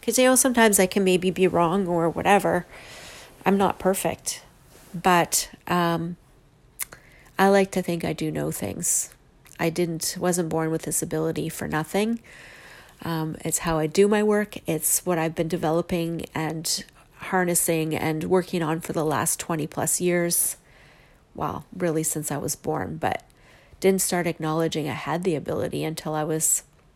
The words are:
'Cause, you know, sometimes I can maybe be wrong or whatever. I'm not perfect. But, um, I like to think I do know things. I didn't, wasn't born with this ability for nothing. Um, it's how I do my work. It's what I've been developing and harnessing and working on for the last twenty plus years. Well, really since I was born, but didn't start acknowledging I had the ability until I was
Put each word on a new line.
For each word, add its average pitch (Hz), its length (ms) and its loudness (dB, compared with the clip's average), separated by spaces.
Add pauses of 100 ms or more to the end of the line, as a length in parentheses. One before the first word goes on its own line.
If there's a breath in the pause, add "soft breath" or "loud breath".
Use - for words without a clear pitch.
'Cause, 220 160 0
you 254 80 6
know, 254 100 6
sometimes 233 440 4
I 190 80 6
can 202 160 0
maybe 185 260 4
be 185 180 2
wrong 170 400 2
or 170 220 2
whatever. 175 560 2 (800 loud breath)
I'm 196 120 4
not 196 220 2
perfect. - 600 -2 (520)
But, 175 560 2 (180)
um, 170 500 0 (1200 loud breath)
I 196 120 6
like 196 220 6
to - 100 0
think 170 220 -2
I 160 100 -2
do 156 180 -4
know 156 200 -4
things. - 580 -4 (500)
I 170 100 2
didn't, 165 500 -2
wasn't 180 300 0
born 160 220 0
with 160 120 -2
this 156 200 -4
ability 160 460 -2
for - 180 -8
nothing. 190 520 -2 (840 loud breath)
Um, 160 420 -4
it's 160 140 -2
how 165 180 0
I 156 80 2
do 196 220 4
my 208 160 4
work. 208 340 0 (100)
It's - 380 -2
what 180 140 0
I've 160 160 -2
been 165 120 -2
developing 170 840 -2
and 160 500 -4 (320)
harnessing 165 800 0
and 156 300 -2
working 175 380 0
on 160 160 0
for 165 140 -10
the 165 120 0
last 143 340 0
twenty 160 280 -4
plus - 340 -2
years. 175 560 0 (760 soft breath)
Well, - 300 -8 (100)
really 165 280 0
since 156 280 -4
I 139 60 -4
was - 180 -4
born, 156 420 -6
but - 260 -2 (560 soft breath)
didn't 190 220 4
start 175 260 -2
acknowledging 156 600 -2
I - 40 -4
had 156 300 -4
the 180 120 0
ability 147 480 -4
until 156 320 -6
I 156 80 -2
was 160 400 0 (320)